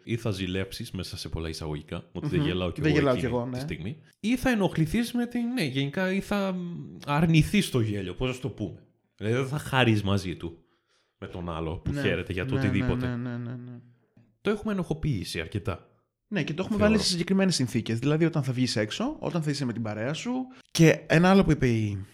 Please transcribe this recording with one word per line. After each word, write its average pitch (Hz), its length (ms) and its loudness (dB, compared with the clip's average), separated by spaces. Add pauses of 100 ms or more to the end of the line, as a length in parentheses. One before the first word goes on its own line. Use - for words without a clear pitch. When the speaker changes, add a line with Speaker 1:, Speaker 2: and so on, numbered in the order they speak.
Speaker 1:
ή 113 120 -2
θα 113 140 -4
ζηλέψεις, 95 600 -4
μέσα 92 280 -8
σε - 100 -10
πολλά 80 200 -4
εισαγωγικά, 78 640 -8
ότι 170 160 -8
δεν 165 120 0
Speaker 2:
Μμμ. 147 60 0
Speaker 1:
γελάω 90 240 -2
κι - 100 -8
Speaker 2:
Δεν 151 100 2
Speaker 1:
εγώ 147 80 4
Speaker 2:
γελάω 143 160 4
Speaker 1:
εκείνη 90 160 -2
Speaker 2:
κι 117 40 -2
εγώ, 120 100 -2
Speaker 1:
τη 127 60 -6
Speaker 2:
ναι. 123 100 -6
Speaker 1:
στιγμή, 101 360 -8 (240)
ή 233 160 0
θα 262 140 0
ενοχληθείς 214 640 0
με 240 140 -2
την, 240 260 -4
ναι, 247 120 -2
γενικά, 139 480 -2
ή 190 80 0
θα 196 360 -2 (500)
αρνηθείς 160 640 4
το 127 100 2
γέλιο, 101 340 -2
πώς 127 140 -2
να 127 60 -2
σου 127 60 -10
το - 80 -6
πούμε. 98 300 -8 (380)
Δηλαδή, 110 200 -2
δεν 131 100 0
θα 131 120 -4
χαρείς 120 440 4
μαζί 92 340 0
του 82 220 -10 (600)
με 95 80 -12
τον 87 240 -8
άλλο 82 260 -4
που - 160 -4
Speaker 2:
Ναι. 143 80 -4
Speaker 1:
χαίρεται 90 320 -2
για 90 140 -2
το 135 80 -4
Speaker 2:
Ναι, 135 60 0
ναι, - 80 0
Speaker 1:
οτιδήποτε. 123 380 0
Speaker 2:
ναι, 123 100 -4
ναι, 120 200 -8
ναι, 120 140 -8
ναι. 123 220 -12 (680)
Speaker 1:
Το 190 100 -2
έχουμε 214 220 -2
ενοχοποιήσει 151 680 -2
αρκετά. 85 480 -6 (400)
Speaker 2:
Ναι, 196 140 -2
και 151 120 -4
το 170 80 -4
έχουμε 202 160 -2
Speaker 1:
Θεωρώ. 208 140 6
Speaker 2:
βάλει 208 120 4
σε 196 60 2
συγκεκριμένες 185 440 2
συνθήκες. 113 440 0
Δηλαδή, 147 260 2
όταν 160 180 2
θα 131 100 -2
βγεις 123 240 0
έξω, 208 420 -2
όταν - 240 -2
θα 151 80 -2
είσαι 139 140 -2
με 120 80 -2
την 107 100 -4
παρέα 107 320 -4
σου. 240 180 -6 (380)
Και 160 360 8
ένα 170 240 6
άλλο 196 140 8
που 165 60 2
είπε 135 180 2
η, 104 460 0